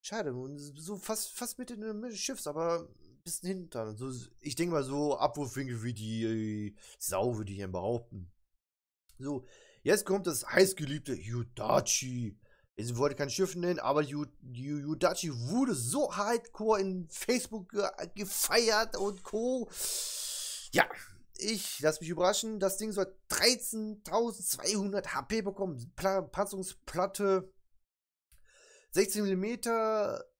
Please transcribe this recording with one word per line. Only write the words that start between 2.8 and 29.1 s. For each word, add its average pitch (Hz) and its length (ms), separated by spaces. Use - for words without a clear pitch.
ein - 340
bisschen - 260
hinten. 151 480
So, 131 140
ich 143 160
denke 170 180
mal, 147 100
so 143 320
Abwurfwinkel 131 680
wie 123 100
die, 110 300
äh, 107 520
Sau, 107 400
würde 104 140
ich 98 60
hier 98 100
behaupten. 95 680
So, 135 260
jetzt 196 240
kommt 190 180
das 160 220
heißgeliebte 151 680
Yudachi. 120 1200
Ich 117 200
wollte 139 180
kein 139 140
Schiff 175 260
nennen, 175 220
aber 143 240
Yu-, 147 240
Yu-, 131 380
Yudachi 151 520
wurde 170 440
so 143 400
hardcore 220 680
in 185 280
Facebook 220 600
ge-, 190 460
gefeiert 220 840
und 196 260
Co. 240 460
Ja, - 180
ich - 440
lass 156 200
mich 160 80
überraschen. 202 500
Das 190 180
Ding 220 140
soll 190 240
dreizehntausendzweihundert 214 1900
H 135 80
P 220 220
bekommen. 185 520
Pla-, 190 280
Panzerungsplatte 190 1300
sechzehn 208 300